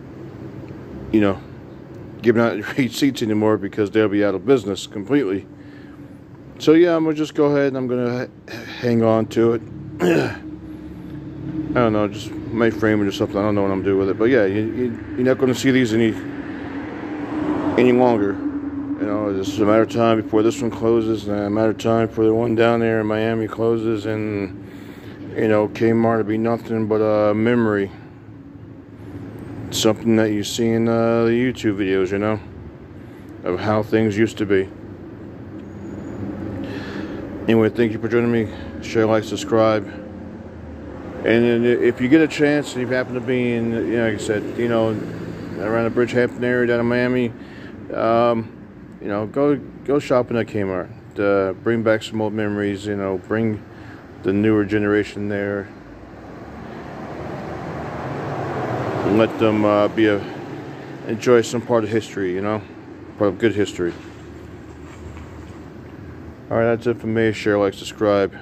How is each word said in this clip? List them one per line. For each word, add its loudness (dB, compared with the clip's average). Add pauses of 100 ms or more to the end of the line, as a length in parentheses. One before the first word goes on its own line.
(1120)
you 6
know, 4 (840)
giving 6
out 0
<laughs> -
receipts 0
anymore 2
because -2
they'll 6
be 2
out 2
of -6
business 2
completely. 0 (1120)
So 6
yeah, 6
I'm 2
gonna 0
just -4
go 4
ahead 4
and -2
I'm -4
gonna -2 (180)
h-, -14 (260)
hang 2
on 4
to 4
it. -2 (400)
<clears throat> - (1700)
I -2
don't 4
know, 2
just -8
may 0
frame 2
it 2
or 0
something. 0
I 2
don't 2
know 2
what 2
I'm 0
doing 4
with 2
it, 0
but 4
yeah, 6
you, 2
you, -2 (100)
you're 2
not 4
gonna 2
see 2
these 4
any, 4 (1700)
any 6
longer. 4
You -6
know, -2
it's -2
just -2
a 4
matter 8
of 0
time 4
before 2
this 2
one 0
closes, 2
and -2
a -2
matter 2
of 0
time 2
before 2
the 6
one 2
down 4
there 2
in 0
Miami 0
closes, 0
and, -4 (680)
you 2
know, 4
Kmart 4
will 2
be 0
nothing -2
but 2
a 4
memory. 2 (1800)
Something 2
that 4
you -2
see -2
in, 2
uh, 2
the 4
YouTube 0
videos, 0
you 0
know, 0 (1040)
of -2
how 0
things 2
used 2
to -2
be. 2 (2750)
Anyway, 4
thank 0
you -6
for -4
joining 2
me. 2 (340)
Share, 2
like, 4
subscribe. 2 (1300)
And 4
then 4
if 4
you 0
get 8
a 4
chance 2
and -4
you -2
happen -2
to -2
be 0
in, 0
you 0
know, 2
like -2
I -8
said, 0 (140)
you 0
know, 2 (720)
around 0
the 0
Bridgehampton 0
area 2
down 2
in 2
Miami, 2 (600)
um, 2 (460)
you -8
know, -2
go, 2 (280)
go 2
shopping 2
at 2
Kmart. -2 (280)
Uh, 4
bring 0
back 4
some -4
old -2
memories, -2
you -2
know, -2 (100)
bring 0 (600)
the 0
newer 4
generation 0
there. -4 (3500)
And 4
let 2
them, 4
uh, 4
be 4
a, 4 (840)
enjoy 4
some -2
part 2
of -2
history, -2
you -2
know, -2 (560)
part 4
of -2
good 4
history. -2 (2500)
All 0
right, 4
that's 0
it 2
for -8
me. 2
Share, 0
like, 2
subscribe. 0